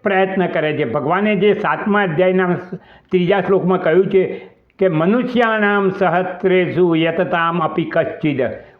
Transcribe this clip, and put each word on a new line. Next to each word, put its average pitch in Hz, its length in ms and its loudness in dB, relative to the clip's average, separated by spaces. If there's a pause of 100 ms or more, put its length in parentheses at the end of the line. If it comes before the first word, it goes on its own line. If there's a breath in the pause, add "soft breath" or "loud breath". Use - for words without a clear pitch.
પ્રયત્ન 190 440 0
કરે 151 260 -2
છે? 147 120 -2
ભગવાને 170 500 0
જે 196 180 2
સાતમા 202 500 0
અધ્યાયના 185 520 0 (560 loud breath)
ત્રીજા 185 300 2
શ્લોકમાં 180 400 0
કહ્યું 185 280 2
છે 185 320 0 (380)
કે 185 80 2
"મનુષ્યાણામ 208 1000 0
સહસ્રેષુ 180 1040 0
યતતામ 165 640 0
અપી 160 240 -2
કશ્ચિદ", 151 580 -2 (380 loud breath)